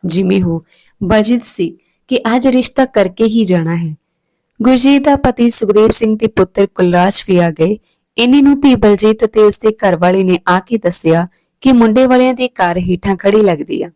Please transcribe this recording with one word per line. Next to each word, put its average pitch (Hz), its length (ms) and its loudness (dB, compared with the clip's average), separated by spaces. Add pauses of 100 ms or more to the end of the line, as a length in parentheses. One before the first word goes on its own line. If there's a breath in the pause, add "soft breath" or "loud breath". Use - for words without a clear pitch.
ਜਿਵੇਂ 185 380 -2
ਉਹ 165 220 -6 (380)
ਵਜਦ 220 400 0
ਸੀ - 340 -6 (300 soft breath)
ਕਿ 254 100 -2 (180)
ਅੱਜ 254 120 2
ਰਿਸ਼ਤਾ 254 380 0
ਕਰਕੇ 196 380 -2
ਹੀ 226 220 0
ਜਾਣਾ 170 300 -2
ਹੈ। 165 200 -6 (640)
ਗੁਰਜੀਤ 262 400 2
ਦਾ 285 140 2
ਪਤੀ 247 340 -2
ਸੁਖਦੇਵ 214 400 0
ਸਿੰਘ 220 280 -2
ਤੇ 220 100 -4
ਪੁੱਤਰ 196 380 -2
ਕੁਲਰਾਜ 180 640 -2
ਵੀ 180 100 0
ਆ 175 140 0
ਗਏ। 170 260 -2 (400)
ਇੰਨੇ 247 240 2
ਨੂੰ 277 180 2
ਧੀ 269 160 4
ਬਲਜੀਤ 214 500 2
ਅਤੇ 220 140 -2
ਉਸਦੇ 214 320 2
ਘਰ 202 240 -2
ਵਾਲੇ 180 280 0
ਨੇ 185 240 0
ਆ 180 120 0
ਕੇ 220 180 -6
ਦੱਸਿਆ 170 500 -2 (340)
ਕਿ 269 100 2
ਮੁੰਡੇ 233 360 2
ਵਾਲਿਆਂ 254 260 2
ਦੀ 254 140 -4
ਕਾਰ 175 300 -2
ਹੇਠਾਂ 180 380 -4
ਖੜੀ 202 260 2
ਲੱਗਦੀ 160 420 -2
ਆ। 170 120 -12